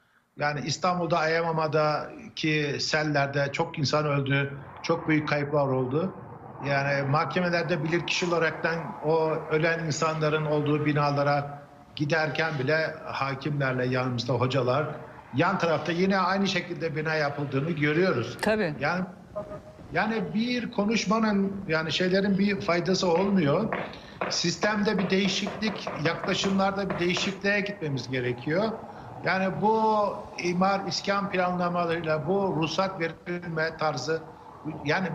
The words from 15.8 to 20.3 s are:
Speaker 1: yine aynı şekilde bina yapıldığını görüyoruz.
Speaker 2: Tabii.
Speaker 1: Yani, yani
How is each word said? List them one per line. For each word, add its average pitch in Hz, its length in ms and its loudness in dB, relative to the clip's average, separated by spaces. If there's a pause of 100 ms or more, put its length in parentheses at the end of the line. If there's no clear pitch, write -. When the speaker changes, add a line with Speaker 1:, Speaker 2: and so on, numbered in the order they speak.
Speaker 1:
yine 190 260 2
aynı 190 280 2
şekilde 165 500 -4
bina 156 180 -2
yapıldığını 143 560 -2
görüyoruz. 151 720 0
Speaker 2:
Tabii. 208 380 2
Speaker 1:
Yani, 175 240 0 (880)
yani 214 300 0 (120)